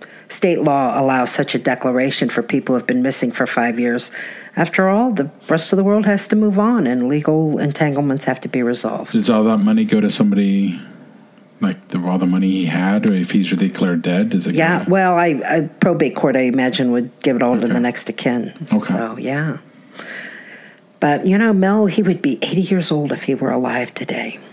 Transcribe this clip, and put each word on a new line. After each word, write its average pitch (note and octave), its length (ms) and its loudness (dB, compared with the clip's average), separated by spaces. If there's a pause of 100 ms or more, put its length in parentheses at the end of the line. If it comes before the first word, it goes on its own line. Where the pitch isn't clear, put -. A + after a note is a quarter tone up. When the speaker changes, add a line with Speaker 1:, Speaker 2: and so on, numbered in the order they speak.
(300)
Speaker 1:
State F3 300 2
law C#3 400 2
allows C3 300 2
such - 240 0
a B2+ 40 0
declaration B2+ 720 0
for A#2 140 -2
people C3 320 -2
who B2 40 2
have A#2 80 -4
been B2+ 140 0
missing B2+ 300 0
for B2 160 -2
five A#2+ 340 -2
years. A#2+ 300 -2 (460)
After F#3+ 340 2
all, A#3 200 2
the D3+ 200 -2 (180)
rest D#3+ 240 0
of F#3+ 60 4
the G3 60 2
world G3+ 200 2
has G3+ 240 2
to G#3+ 80 2
move G#3 220 2
on G#3 280 2
and B2 220 0
legal D3+ 500 0
entanglements C#3+ 680 0
have C3 160 -2
to - 60 -10
be B2+ 140 -2
resolved. A#2 500 -4
Speaker 2:
Does A2+ 180 0
all A2 140 4
that A2 160 4
money G#2+ 260 2
go G#2+ 160 2
to G2+ 80 2
somebody, G2 680 2 (840)
like, - 260 -4
the, F#2 180 -4
all F2+ 120 0
the F2+ 80 0
money F#2+ 240 2
he F#2 160 0
had, F#2+ 420 0
or G2+ 80 2
if F2+ 140 -2
he's F#2+ 200 0
declared F2+ 520 0
dead, F#2 260 0
does F2+ 180 0
it F2+ 80 -2
Speaker 1:
Yeah, E3 260 2
Speaker 2:
go - 40 -8
to - 60 -2
Speaker 1:
well, F#3 240 4
I, E3+ 140 2 (200)
I, D#3+ 120 2 (200)
probate D#3+ 340 2
court, C3+ 220 0
I C3 40 4
imagine, B2+ 520 0
would A#2+ 180 -2 (120)
give C3+ 140 2
it A#2 60 0
all B2 140 2
to A2 80 0
Speaker 2:
Okay. A#2+ 80 0
Speaker 1:
the B2 80 2
next A#2+ 300 -4
of - 80 -8
kin. A#2+ 340 -2 (140)
Speaker 2:
Okay. G#3+ 100 2
Speaker 1:
So, A#2 420 -2
yeah. C#3+ 420 -4 (1400)
But, D3 260 0
you F#3+ 120 4
know, A3 160 2
Mel, G3 320 2
he G#3 160 0
would F#3 180 0
be C3 220 -2
eighty - 200 -2
years F3+ 300 0
old D3 200 -2
if - 120 -8
he C3+ 100 0
were B2+ 160 -2
alive B2 440 -4
today. A2+ 440 -8 (140)